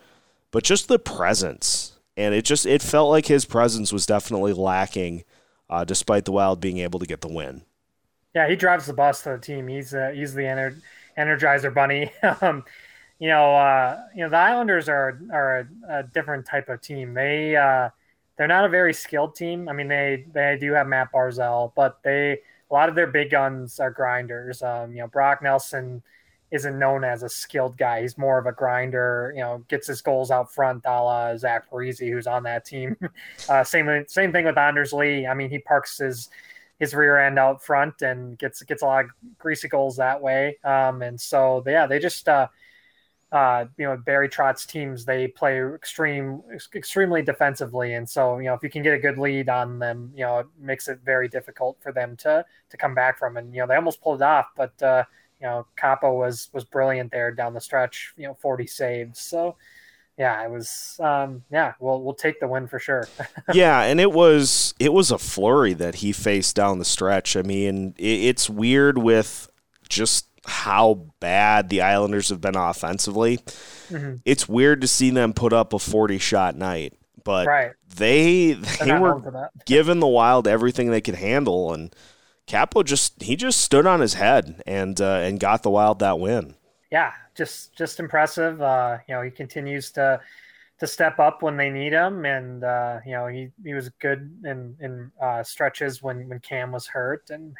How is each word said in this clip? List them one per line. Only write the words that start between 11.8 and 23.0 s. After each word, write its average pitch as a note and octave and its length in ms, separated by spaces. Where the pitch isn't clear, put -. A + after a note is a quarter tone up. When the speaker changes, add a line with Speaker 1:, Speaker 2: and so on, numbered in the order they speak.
Speaker 2:
<laughs> G3 180
Um, D3+ 220
you D#3+ 100
know, D3 260
uh, C3+ 440
you F3+ 80
know, D#3+ 60
the D#3 80
Islanders G3 520
are, C3+ 300
are C3 360
a, D3 100
a C3+ 40
different C#3 420
type C#3 240
of B2 120
team. C3 320
They, D3+ 420
uh, C3+ 340
they're D3+ 100
not F#3 180
a G3 40
very F3 240
skilled D3+ 420
team. F3 320
I D3 60
mean, C#3+ 140
they, C#3 440
they C#3+ 300
do D3 120
have C#3+ 120
Matt C3 260
Barzal, A#2+ 640
but C3+ 280
they, C#3+ 300
a - 40
lot D3+ 160
of D#3+ 40
their E3 140